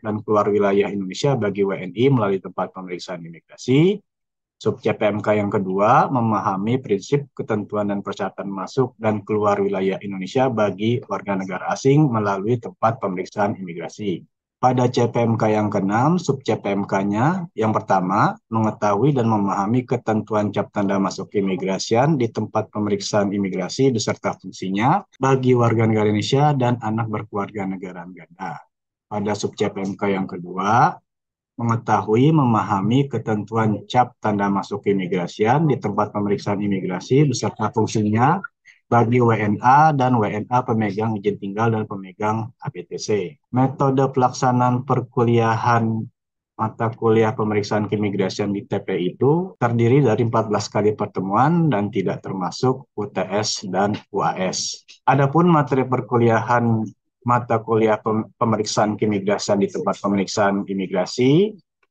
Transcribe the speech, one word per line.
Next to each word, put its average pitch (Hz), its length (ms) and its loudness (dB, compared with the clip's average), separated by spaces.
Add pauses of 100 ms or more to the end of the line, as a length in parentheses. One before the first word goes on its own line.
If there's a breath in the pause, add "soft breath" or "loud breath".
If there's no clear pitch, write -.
dan 107 160 -4
keluar 104 240 2
wilayah 101 480 2
Indonesia 101 400 -2
bagi 101 320 0
W 98 80 -2
N 92 160 -8
I 120 240 2
melalui 101 240 0
tempat 92 320 -6
pemeriksaan 90 480 -12
imigrasi. 127 800 0 (640)
Sub 107 160 -2
C 107 160 -2
P - 80 -6
M 104 160 2
K 107 240 0
yang 101 80 -2
kedua, 104 640 2
memahami 110 640 0
prinsip, 123 560 -2
ketentuan, 104 560 -4
dan 101 160 -4
persyaratan 98 400 -8
masuk 98 560 -4
dan 107 240 -2
keluar 104 320 2
wilayah 95 480 0
Indonesia 101 480 -2
bagi 107 480 0
warga 98 320 -6
negara 95 400 -6
asing 139 400 4
melalui 104 480 -2
tempat - 400 -4
pemeriksaan 98 560 -2
imigrasi. 90 640 -8 (420)
Pada 127 240 4
C 120 240 2
P 123 80 -2
M 117 160 2
K 110 160 0
yang 107 160 0
keenam, 107 480 0
sub - 240 -2
C 110 160 -2
P 104 160 -4
M 98 160 -2
K-nya 104 640 -2
yang 104 240 -2
pertama, 101 560 0 (160)
mengetahui 110 640 0
dan 123 160 0
memahami 101 560 0
ketentuan 107 720 -2
cap 98 160 -4
tanda 98 240 -2
masuk 95 400 -4
keimigrasian 98 800 0
di 117 160 -2
tempat 107 400 -4
pemeriksaan 101 640 -2
imigrasi 95 560 0
beserta 110 480 -2
fungsinya 101 640 -2 (160)
bagi 131 320 2
warga 117 320 4
negara 107 240 2
Indonesia 135 480 2
dan 120 240 0
anak 110 320 -4
berkeluarga 104 560 -6
negara 90 400 -10
ganda. 85 560 -14 (480)
Pada 104 240 -2
sub 101 240 -6
C 104 80 0
P 98 160 -6
M 98 160 -6
K 101 160 0
yang 95 160 -4
kedua, 95 640 0 (640)
mengetahui, 117 720 2
memahami 117 800 2
ketentuan 107 720 -2
cap 127 400 0
tanda 101 240 0
masuk 98 400 -2
keimigrasian 98 800 0
di 131 80 2
tempat 104 400 -2
pemeriksaan 101 480 -2
imigrasi 98 640 0
beserta 113 400 -4
fungsinya 117 720 2 (440 soft breath)
bagi 120 340 2
W 117 160 4
N 104 320 0
A 143 240 8
dan 127 320 2
W 104 80 2
N 104 240 -4
A 123 80 2
pemegang 110 560 -2
izin 98 240 -2
tinggal 107 320 -2
dan 107 160 -4
pemegang 107 720 -6
A 135 80 -8
B 90 160 -12
T 85 160 -10
C. 92 320 -2 (160)
Metode 135 640 2
pelaksanaan 123 720 0
perkuliahan 113 1200 0 (480)
mata 113 400 -4
kuliah 110 400 2
pemeriksaan 104 560 -2
keimigrasian 101 640 -2
di 101 160 -6
T 107 160 -2
P 98 80 -4
I 87 240 -2
itu 165 400 2
terdiri 117 480 4
dari 113 240 2
empat 113 160 0
belas 104 240 -2
kali 107 240 2
pertemuan 117 800 0
dan 104 160 0
tidak 95 320 -4
termasuk 95 720 -4
U 104 160 -6
T - 80 -6 (160)
S 107 320 -4
dan 98 320 -2 (160)
U 95 80 0
A 85 160 -2
S. - 480 -6 (240 loud breath)
Adapun 143 400 4
materi 139 400 2
perkuliahan 117 960 2 (400)
mata 120 400 0
kuliah 110 320 2
pem-, 110 400 -2
pemeriksaan 107 560 0
keimigrasian 101 640 0
di 98 160 0
tempat 95 320 -4
pemeriksaan 98 640 0
imigrasi, 107 800 2 (420)